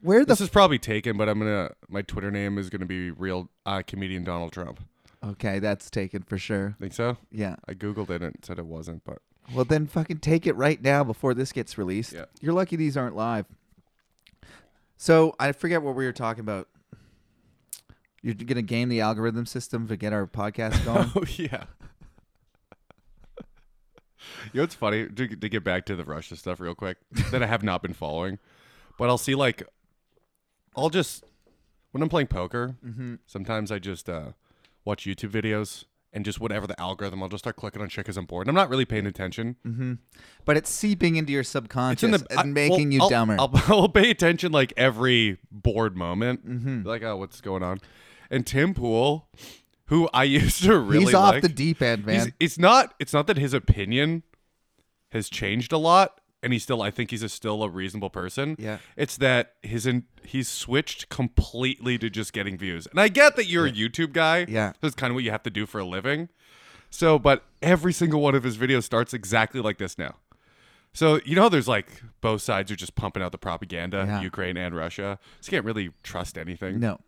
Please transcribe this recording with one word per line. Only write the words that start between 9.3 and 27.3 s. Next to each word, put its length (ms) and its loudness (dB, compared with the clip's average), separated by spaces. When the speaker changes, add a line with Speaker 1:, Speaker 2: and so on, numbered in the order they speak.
Speaker 1:
Well, 120 2
then 220 2
fucking 320 -4
take 280 2
it 80 2
right 260 2
now 220 4
before 300 0
this 180 -4
gets 260 -8
released. 360 -4
Speaker 2:
Yeah. 120 -14
Speaker 1:
You're 140 -2
lucky 220 0
these 200 -2
aren't 200 -4
live. 300 -4
So, 420 6
I 120 0
forget 300 -2
what 140 -4
we 100 -2
were 80 -4
talking 280 -6
about. 280 -8
You're 140 -6
gonna 260 -6
game 280 -2
the 120 0
algorithm 460 -2
system 400 -8
to 100 -6
get 160 -4
our 140 -2
podcast 580 -2
Speaker 2:
<laughs> 0 -
Speaker 1:
going? 300 2
Speaker 2:
Oh, 80 2
yeah. 280 -8
You 60 -4
know 40 2
what's 120 -6
funny? 320 -2
To, 200 -6
to 220 -8
get 140 -4
back 240 -2
to 80 -6
the 100 -10
Russia 300 -12
stuff 240 -10
real 160 -8
quick, 220 -10